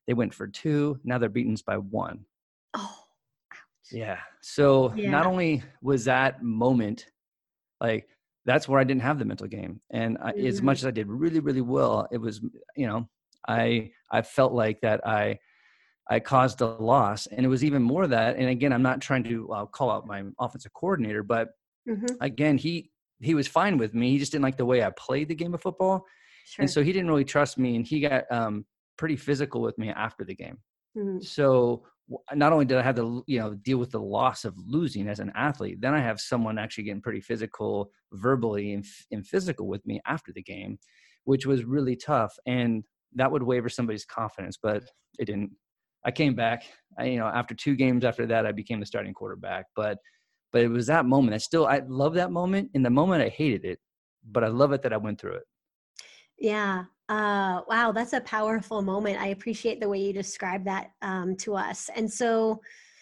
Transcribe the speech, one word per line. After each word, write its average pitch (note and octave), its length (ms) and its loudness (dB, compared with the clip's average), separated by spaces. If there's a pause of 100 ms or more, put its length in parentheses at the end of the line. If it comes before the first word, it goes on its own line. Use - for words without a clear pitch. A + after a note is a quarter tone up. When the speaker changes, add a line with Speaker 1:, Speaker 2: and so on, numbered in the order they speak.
Speaker 1:
They B2 80 0
went A#2 200 0
for G#2+ 140 -10
two. D3 560 -2
Now B2 140 -2
they're A#2 120 0
beating A2 240 -2
us G#2+ 100 -6
by G2+ 140 -2
one. G2 480 -8 (500)
Speaker 2:
Oh, - 280 -12 (480)
ouch. - 60 -20 (340)
Speaker 1:
Yeah. G#2+ 280 -8 (220)
So C3+ 540 4
Speaker 2:
Yeah. G#3 140 -2
Speaker 1:
not D3 160 4
only E3+ 380 0 (180)
was B2+ 240 0
that C3 380 2
moment, A2+ 640 0 (720)
like, A2+ 300 -2 (360)
that's C#3 220 4
where C3+ 120 6
I C3+ 40 8
didn't C3 180 0
have C#3+ 160 0
the A#2 80 -2
mental G2+ 220 -6
game. G2+ 420 -10
And A2+ 320 -2
I, A2 100 -6
as - 260 0
Speaker 2:
Mm-hmm. - 80 0
Speaker 1:
much C3+ 140 4
as C3 60 -4
I C3 60 -2
did G#2+ 160 -4
really, D#3 320 0
really C#3 220 0
well, A#2+ 500 2
it A#2+ 80 -4
was, G#2+ 220 -6 (340)
you C#3 100 -2
know, A#2 240 -2 (380)
I, A2+ 440 0 (200)
I A2+ 100 2
felt C3 320 2
like A2 280 0
that G#2+ 260 2
I, G#2+ 320 0 (680)
I A2+ 120 2
caused C3 420 4
a A#2 60 4
loss. A2+ 580 2
And A#2+ 180 -2
it C3 60 4
was B2+ 140 2
even C#3+ 180 4
more C#3+ 240 4
that, A#2 300 2
and B2+ 140 0
again, B2+ 220 2
I'm B2 120 2
not C3 180 2
trying C3 220 0
to, A2+ 280 -6
uh, G#2 140 -6
call B2 240 -2
out G#2+ 160 -2
my G2+ 180 -10 (160)
offensive - 340 -8
coordinator, A2+ 500 -2
but A2+ 260 0 (400)
Speaker 2:
Mm-hmm. A#3+ 320 -4
Speaker 1:
again, C#3+ 380 2
he, D#3+ 320 -6 (300)
he D3+ 120 2
was C#3+ 140 2
fine F3 320 2
with G#2+ 160 0
me. B2 160 2
He C#3 80 4
just C#3 120 -4
didn't C#3+ 120 0
like C3+ 140 2
the B2+ 80 0
way B2 180 4
I F#2+ 80 0
played C#3+ 380 -4
the E3 60 -4
game E3+ 200 -6
of D#3+ 80 -8
football. F#3 420 0 (400)
Speaker 2:
Sure. - 180 -10
Speaker 1:
And C#3 60 4
so D3 140 2
he D#3+ 80 2
didn't F3+ 180 0
really C#3+ 160 4
trust C#3+ 320 2
me. B2+ 180 2
And A#2 100 0
he D3+ 160 -2
got, C3+ 300 0
um, A2 340 -2 (320)
pretty D#3+ 180 -2
physical C#3 460 -2
with G#2+ 180 -4
me A2 100 -6
after G#2+ 340 -6
the F#2+ 120 -12
game. E2+ 240 -16 (360)
Speaker 2:
Mm-hmm. G3 260 -4
Speaker 1:
So B2 640 2 (200)
w-, - 160 -12 (120)
not D3 180 6
only D3 120 6
did B2+ 120 4
I B2 60 4
have C3 140 2
to, A#2+ 280 -2
you B2+ 140 0
know, G#2+ 160 -4
deal B2 240 0
with A#2+ 100 -4
the A2 100 -4
loss G#2+ 460 -2
of F#2+ 120 -8
losing A2+ 500 -2
as G#2 120 -4
an G2+ 140 -6
athlete, G2+ 480 -4
then C3+ 140 2
I D3+ 60 2
have A2 180 -2
someone A2 400 -2
actually A2 240 -8
getting G2+ 180 -8
pretty G#2+ 200 -6
physical G#2 720 -4 (200)
verbally G#2 600 0
and G2+ 120 -6
f-, - 260 -20
and G#2 140 -8
physical F3+ 420 -4
with G2 200 -6
me G#2+ 180 -6
after C#3+ 260 -6
the G2 120 -14
game, G2 340 -12 (460)
which C3+ 240 0
was C3 160 2
really B2+ 320 -2
tough. B2 500 0
And A#2+ 380 0 (320)
that C3 160 2
would C#3 120 0
waver A#2+ 260 0
somebody's A2 360 -4
confidence, G2+ 560 -8
but G#2+ 220 -2 (340)
it A#2 80 -4
didn't. G#2 260 -4 (540)
I B2 60 0
came C#3+ 240 2
back. A#2 280 0 (340)
I, B2 80 -2
you B2+ 120 -2
know, A2+ 100 0
after A#2+ 280 -2
two C#3 200 0
games B2 300 4
after A#2 220 0
that, A2+ 180 2
I G#2+ 60 0
became G#2 280 -6
the G2+ 60 -8
starting G2+ 280 -6
quarterback. F#2+ 520 -10 (100)
But, G#2+ 220 -2 (560)
but A#2+ 100 6
it A#2+ 40 4
was A#2 200 0
that C3+ 180 4
moment. B2+ 280 4
I A2 40 -2
still, D#3+ 280 2
I C3+ 220 2
love C#3 280 0
that F3+ 160 0
moment. F#3 420 -2
In C3+ 100 2
the A#2+ 60 4
moment, D3+ 340 4
I F#2+ 60 0
hated B2 340 0
it, F2+ 160 -6 (500)
but A2+ 140 2
I A2 40 4
love C3+ 260 4
it C#3 80 0
that A#2+ 100 -2
I A2 60 0
went G#2+ 220 -6
through F2+ 160 -8
it. F#2+ 80 -10 (920)
Speaker 2:
Yeah. G3+ 480 -2 (220)
Uh, G3+ 600 0
wow, A3+ 240 2
that's A#3 220 -2
a B3+ 80 -2
powerful A3 600 -2
moment. G3 400 -2
I G3 60 -4
appreciate G#3+ 520 -4
the G#3 100 -2
way G3 100 -2
you G3 140 -2
describe F#3+ 520 -6
that, G3 260 -4 (100)
um, F#3+ 360 -4
to G3+ 180 -6
us. G3 400 -6
And A3 160 -2
so, A3+ 500 0 (400)